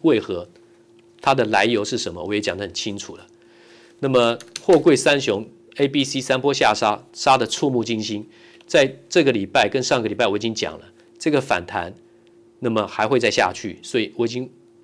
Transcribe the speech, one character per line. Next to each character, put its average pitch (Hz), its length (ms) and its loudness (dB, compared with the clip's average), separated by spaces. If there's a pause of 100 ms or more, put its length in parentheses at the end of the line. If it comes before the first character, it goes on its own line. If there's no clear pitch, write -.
为 139 180 4
何， 90 300 -8 (720)
它 139 120 2
的 123 120 0
来 107 200 2
由 110 200 0
是 120 120 -4
什 95 140 -8
么， 85 120 -10
我 98 100 -6
也 104 80 -2
讲 95 160 -4
得 101 60 -8
很 87 100 -10
清 104 240 -8
楚 - 180 -16
了。 - 100 -20 (760)
那 135 100 -2
么 120 280 4 (240)
货 165 180 6
柜 147 160 6
三 143 240 2
雄 110 280 -4 (300)
A 143 100 2
B 139 160 0
C 135 160 -6
三 131 220 -2
波 139 100 0
下 117 220 4
杀， 107 300 0 (100)
杀 135 240 2
得 120 80 -2
触 - 240 -2
目 120 140 0
惊 110 180 -4
心， 107 260 -8 (380)
在 139 320 2 (100)
这 175 160 4
个 135 80 4
礼 98 140 -2
拜 107 240 2
跟 135 120 -2
上 123 200 0
个 107 80 -2
礼 101 60 -6
拜 117 120 2
我 101 80 0
已 104 40 -2
经 110 160 -4
讲 78 180 -6
了， 80 120 -18 (340)
这 156 100 -4
个 147 100 2
反 95 260 -2
弹， 92 280 -8 (640)
那 123 120 -4
么 107 160 0
还 110 200 0
会 131 120 2
再 113 100 2
下 98 240 2
去， 90 300 -12
所 117 180 -2
以 104 140 -6
我 120 100 -2
已 113 40 -2
经 127 200 -8 (340)